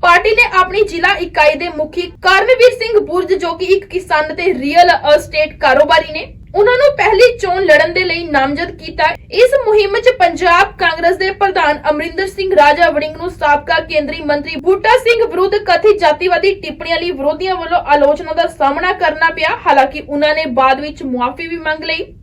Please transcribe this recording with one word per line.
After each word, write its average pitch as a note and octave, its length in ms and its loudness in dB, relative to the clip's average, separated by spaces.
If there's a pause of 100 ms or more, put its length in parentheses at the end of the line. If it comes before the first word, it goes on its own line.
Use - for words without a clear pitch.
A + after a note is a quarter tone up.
ਪਾਰਟੀ F4 340 4
ਨੇ A#4+ 80 2 (100)
ਆਪਣੀ F#4+ 300 0
ਜ਼ਿਲ੍ਹਾ E4+ 340 -2
ਇਕਾਈ D#4 380 0
ਦੇ E4+ 200 -8
ਮੁਖੀ D4+ 260 -6 (200)
ਕਰਮਵੀਰ A4+ 520 4
ਸਿੰਘ A4 260 0
ਬੁਰਜ, F4+ 340 -2
ਜੋ E4+ 200 -4
ਕਿ F4+ 120 -6
ਇੱਕ G4 200 0
ਕਿਸਾਨ D#4 500 -4
ਤੇ F4 180 -2
ਰੀਅਲ D4+ 360 2 (260)
ਅਸਟੇਟ D4+ 440 -2
ਕਾਰੋਬਾਰੀ D#4 540 2
ਨੇ, G#4 200 -10 (220)
ਉਹਨਾਂ G#4 180 4
ਨੂੰ C#5+ 240 2
ਪਹਿਲੀ A4 400 4
ਚੋਣ F#4+ 260 -2
ਲੜਨ D#4 300 4
ਦੇ F#4 100 -2
ਲਈ E4+ 220 -4
ਨਾਮਜ਼ਦ D4 520 -2
ਕੀਤਾ। D#4+ 280 -4 (260)
ਇਸ B4 220 4 (120)
ਮੁਹਿੰਮ G#4 340 2
'ਚ A#4 100 4 (100)
ਪੰਜਾਬ F4 600 2
ਕਾਂਗਰਸ E4+ 380 0
ਦੇ F#4+ 140 -2
ਪ੍ਰਧਾਨ F#4+ 480 0 (100)
ਅਮਰਿੰਦਰ E4+ 380 -4
ਸਿੰਘ F#4+ 280 -6
ਰਾਜਾ D4+ 340 4
ਵੜਿੰਗ D4+ 280 -4
ਨੂੰ E4+ 120 -8
ਸਾਬਕਾ D4 500 0
ਕੇਂਦਰੀ D#4 440 -4
ਮੰਤਰੀ D4 380 -4
ਬੂਟਾ G4+ 360 2
ਸਿੰਘ A#4 280 2
ਵਿਰੁੱਧ F#4 300 -2 (100)
ਕਥਿਤ G4 340 2
ਜਾਤੀਵਾਦੀ F4 560 0
ਟਿੱਪਣੀਆਂ E4 440 -6
ਲਈ F4 120 -6
ਵਿਰੋਧੀਆਂ D#4 440 -4
ਵੱਲੋਂ E4 240 -2 (140)
ਆਲੋਚਨਾ D4+ 400 2
ਦਾ E4 160 0
ਸਾਹਮਣਾ D#4 440 -2
ਕਰਨਾ E4 360 0
ਪਿਆ। D#4+ 260 -4 (120)
ਹਾਲਾਂਕਿ C#4 400 2
ਉਹਨਾਂ D4 280 0
ਨੇ D#4 160 -4
ਬਾਅਦ C4 300 2
ਵਿੱਚ D4 220 -12
ਮੁਆਫੀ B3+ 440 -6
ਵੀ E4+ 120 -8
ਮੰਗ D#4 240 -6
ਲਈ। E4 220 -6 (180)